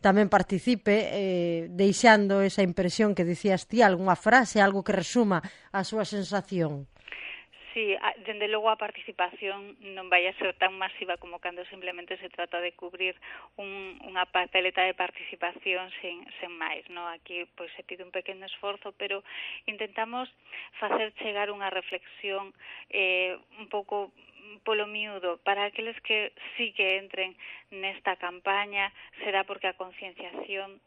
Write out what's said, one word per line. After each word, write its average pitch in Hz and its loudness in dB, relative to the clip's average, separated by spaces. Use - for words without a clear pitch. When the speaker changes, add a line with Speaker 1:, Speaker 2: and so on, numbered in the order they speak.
Speaker 1:
tamén 202 6
participe, 202 4
eh, 175 2
deixando 196 8
esa 196 2
impresión 185 2
que 175 2
dicías 180 0
ti, 220 2
algunha 185 6
frase, 220 4
algo 196 4
que 208 2
resuma 190 2
a 196 0
súa 214 -2
sensación. 175 -4
Speaker 2:
Sí, 214 -2
a, 208 0
dende 208 -4
logo 214 2
a 220 0
participación 202 -6
non 190 -12
vai 180 4
a 196 -16
ser 185 -2
tan 190 2
masiva 185 -6
como 175 -14
cando 180 -10
simplemente 180 -10
se 180 -16
trata 175 -6
de 175 -2
cubrir 180 -6
un, 196 -12
unha 185 -4
papeleta 185 2
de 185 -2
participación 180 -6
sen, 175 -12
sen 175 -12
máis, 160 -8
no? 175 -12
Aquí, 170 -12
pois, 170 -12
se 185 -16
pide 180 -16
un 180 -20
pequeno 190 -10
esforzo, 202 -10
pero 196 -8
intentamos 220 -2
facer 220 0
chegar 208 -2
unha 202 -6
reflexión, 190 -6
eh, 185 2
un 214 -16
pouco 202 -4
polo 214 0
miúdo, 208 -6
para 202 2
aqueles 226 -8
que 214 0
sí 226 -4
que 190 2
entren 190 -6
nesta 190 -4
campaña, 196 -2
será 196 0
porque 190 -6
a 185 -2
concienciación 190 -12